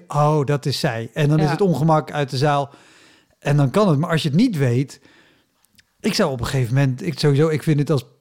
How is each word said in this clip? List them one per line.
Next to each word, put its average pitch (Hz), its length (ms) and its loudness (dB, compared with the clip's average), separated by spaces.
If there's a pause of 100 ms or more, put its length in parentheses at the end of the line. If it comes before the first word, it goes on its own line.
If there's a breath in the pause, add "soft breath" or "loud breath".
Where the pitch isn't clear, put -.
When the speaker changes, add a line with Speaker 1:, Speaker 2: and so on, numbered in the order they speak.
Speaker 1:
"Oh, 147 380 0
dat 143 200 -2
is 135 140 -4
zij." 117 340 -4
En 147 160 0
dan 156 100 2
is 156 60 2
Speaker 2:
Ja. 143 60 0
Speaker 1:
het 165 100 -4
ongemak 156 500 2
uit 143 180 -4
de 143 80 -6
zaal. 143 320 0 (720 soft breath)
En 143 180 0
dan 143 120 2
kan 202 200 2
het. 143 100 2
Maar 170 100 -2
als 165 140 -2
je 170 60 -4
het 131 80 0
niet 226 200 2
weet, 131 440 -2 (960 soft breath)
ik - 140 -2
zou 170 180 0
op 127 80 -6
een 120 60 -6
gegeven 127 280 -2
moment, 135 320 0
ik 147 140 -6
sowieso, 147 280 2
ik 156 160 -4
vind 151 160 0
het 139 100 -2
als 139 160 0 (160)